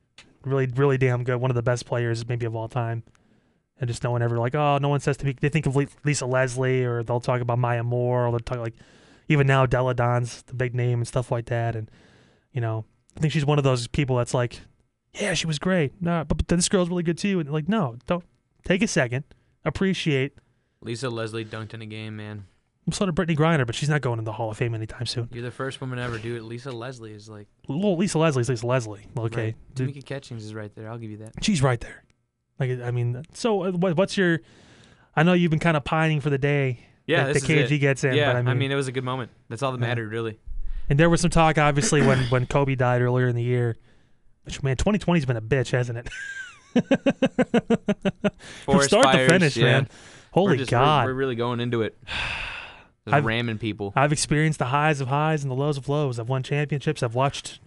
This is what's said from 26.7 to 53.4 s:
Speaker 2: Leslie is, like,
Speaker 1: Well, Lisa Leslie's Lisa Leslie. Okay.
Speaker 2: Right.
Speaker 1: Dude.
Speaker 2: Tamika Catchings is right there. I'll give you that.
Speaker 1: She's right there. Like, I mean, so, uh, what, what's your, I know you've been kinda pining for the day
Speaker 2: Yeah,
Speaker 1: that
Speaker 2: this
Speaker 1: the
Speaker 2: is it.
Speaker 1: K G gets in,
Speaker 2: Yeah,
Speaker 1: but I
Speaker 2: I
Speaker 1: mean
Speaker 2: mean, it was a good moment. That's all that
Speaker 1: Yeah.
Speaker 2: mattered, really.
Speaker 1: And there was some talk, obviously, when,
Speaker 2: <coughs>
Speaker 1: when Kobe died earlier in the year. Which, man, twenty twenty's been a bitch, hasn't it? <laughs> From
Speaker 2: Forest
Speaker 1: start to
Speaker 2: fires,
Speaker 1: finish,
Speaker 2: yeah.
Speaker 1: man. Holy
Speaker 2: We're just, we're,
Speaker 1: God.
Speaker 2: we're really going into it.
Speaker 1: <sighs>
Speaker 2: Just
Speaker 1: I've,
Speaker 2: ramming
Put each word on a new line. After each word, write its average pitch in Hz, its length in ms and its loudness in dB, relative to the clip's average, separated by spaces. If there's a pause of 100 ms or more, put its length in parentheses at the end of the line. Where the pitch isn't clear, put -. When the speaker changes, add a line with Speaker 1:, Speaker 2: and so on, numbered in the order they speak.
Speaker 2:
Leslie 113 420 -12
is, 104 160 -20
like, 104 180 -18 (200)
Speaker 1:
Well, 185 300 0
Lisa 175 220 0
Leslie's 131 300 2
Lisa 120 180 -2
Leslie. 110 380 -2 (120)
Okay. 113 280 -4
Speaker 2:
Right. 113 100 -4 (180)
Speaker 1:
Dude. 131 220 -4
Speaker 2:
Tamika 139 100 -16
Catchings 127 400 -12
is 107 80 -12
right 104 220 -12
there. 110 140 -14
I'll 117 80 -10
give 113 140 -12
you 104 60 -12
that. 110 240 -18
Speaker 1:
She's 180 200 2
right 131 180 2
there. - 240 -14 (560)
Like, 127 220 -2
I 120 100 -6
mean, 120 320 -2 (100)
so, 208 300 -2
uh, 190 80 -4
what, 175 260 0
what's 190 200 2
your, 170 240 2 (720)
I 151 80 4
know 180 100 6
you've 175 180 4
been 156 80 0
kinda 160 220 2
pining 160 400 0
for 151 80 -2
the 139 80 0
day 139 420 0 (280)
Speaker 2:
Yeah, 156 180 2
Speaker 1:
that 139 80 0
Speaker 2:
this 143 100 0
Speaker 1:
the 156 100 2
Speaker 2:
is 151 60 6
it. 147 40 4
Speaker 1:
K - 60 0
G 147 100 2
gets 139 240 2
in, 131 100 2
Speaker 2:
Yeah, 147 160 2
Speaker 1:
but 123 60 2
I 123 40 2
Speaker 2:
I - 40 0
Speaker 1:
mean 127 160 2
Speaker 2:
mean, 135 120 0
it 139 40 0
was 139 120 -2
a 127 40 -6
good 123 120 -4
moment. 127 280 -6 (180)
That's 117 140 -6
all 131 80 0
that 123 100 -6
Speaker 1:
Yeah. 117 60 0
Speaker 2:
mattered, 117 240 -4
really. 113 260 -6 (520)
Speaker 1:
And 143 100 4
there 170 100 6
was 165 120 4
some 170 100 2
talk, 160 260 4
obviously, 147 440 4
when, 131 180 4
Speaker 2:
<coughs> 123 100 0
Speaker 1:
when 127 160 2
Kobe 135 300 0
died 123 260 2
earlier 123 260 2
in 120 80 0
the 120 80 -2
year. 120 340 0 (640)
Which, - 200 -10
man, 135 120 0
twenty 208 240 2
twenty's 170 260 2
been 123 120 0
a 110 40 -6
bitch, 117 300 0
hasn't 123 280 0
it? - 100 -12 (640)
<laughs> 247 80 4 (720)
From - 1200 -2
Speaker 2:
Forest 139 160 6
Speaker 1:
start 135 180 6
to 131 40 6
Speaker 2:
fires, 131 200 6
Speaker 1:
finish, 170 260 4
Speaker 2:
yeah. 117 80 4
Speaker 1:
man. 131 220 4 (440)
Holy 185 220 4
Speaker 2:
We're 123 40 4
just, 120 140 -2
we're, 120 80 4
Speaker 1:
God. 139 260 6
Speaker 2:
we're 131 80 -2
really 131 220 -2
going 117 240 -2
into 120 220 0
it. - 200 -2
Speaker 1:
<sighs> - 60 -20 (960)
Speaker 2:
Just 107 120 0
Speaker 1:
I've, 147 100 2
Speaker 2:
ramming 113 320 -2